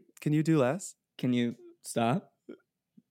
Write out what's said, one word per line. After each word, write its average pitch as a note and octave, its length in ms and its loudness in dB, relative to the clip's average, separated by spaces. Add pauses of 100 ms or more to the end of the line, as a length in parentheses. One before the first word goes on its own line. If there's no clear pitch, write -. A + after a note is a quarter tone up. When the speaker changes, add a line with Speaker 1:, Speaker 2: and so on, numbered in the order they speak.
(200)
Speaker 1:
can D3+ 140 0
you D#3 80 2
do D#3+ 160 2
less? C#3 360 0 (220)
Speaker 2:
Can B2+ 160 -2
you A#2+ 240 0 (260)
stop? A#2+ 480 -2 (800)